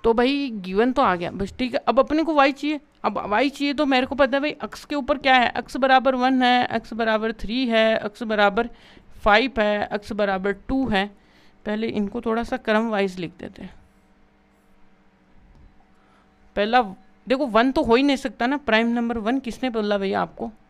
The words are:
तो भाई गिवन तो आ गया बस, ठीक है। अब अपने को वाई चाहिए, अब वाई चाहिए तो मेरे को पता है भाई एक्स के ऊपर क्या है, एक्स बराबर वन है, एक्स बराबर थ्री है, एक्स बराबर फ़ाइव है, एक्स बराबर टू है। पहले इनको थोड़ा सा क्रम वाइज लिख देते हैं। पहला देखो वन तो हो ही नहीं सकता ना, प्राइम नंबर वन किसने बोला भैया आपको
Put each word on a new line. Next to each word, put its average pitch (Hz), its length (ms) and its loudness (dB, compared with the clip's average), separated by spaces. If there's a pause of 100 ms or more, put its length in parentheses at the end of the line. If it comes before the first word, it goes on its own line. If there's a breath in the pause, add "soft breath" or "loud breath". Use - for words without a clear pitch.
तो 226 100 4
भाई 269 420 0
गिवन 196 360 0
तो 277 100 0
आ 202 140 4
गया 170 140 -4
बस, 196 240 -8
ठीक 247 200 -4
है। 269 60 0
अब 240 180 2
अपने 294 240 2
को 311 120 -2
वाई 285 180 4
चाहिए, 294 280 -4 (240)
अब 208 220 -2
वाई 226 240 0
चाहिए 285 240 -4
तो 294 120 0
मेरे 262 200 2
को 269 80 -8
पता 262 220 2
है 269 40 0
भाई 294 100 -2 (140)
एक्स - 200 -14
के - 100 -8
ऊपर 285 240 -2
क्या 262 160 2
है, 247 240 4
एक्स - 180 -10
बराबर 262 380 4
वन 254 280 2
है, 247 340 2
एक्स 226 180 -6
बराबर 220 400 -2
थ्री 240 320 -4
है, 226 180 2 (120)
एक्स - 280 -8
बराबर 214 440 2 (560 loud breath)
फ़ाइव 226 360 4
है, 208 340 0
एक्स 208 180 -8
बराबर 202 400 -2 (160)
टू 269 200 -2
है। 202 180 0 (600 soft breath)
पहले 214 220 -4
इनको 208 320 -4
थोड़ा 226 240 -2
सा 254 140 -4
क्रम 220 300 0
वाइज 196 300 -2
लिख 175 200 -8
देते - 240 -16
हैं। 190 120 -16 (2750 soft breath)
पहला 226 260 2 (440)
देखो 262 220 0
वन 226 240 4
तो 320 100 0
हो 226 120 4
ही 254 80 4
नहीं 285 160 4
सकता 220 280 -6
ना, 277 120 -2
प्राइम 233 300 2
नंबर 233 320 -2
वन 226 200 -2
किसने 254 300 -6
बोला 208 280 -2
भैया 196 240 -2
आपको 214 280 -8 (200)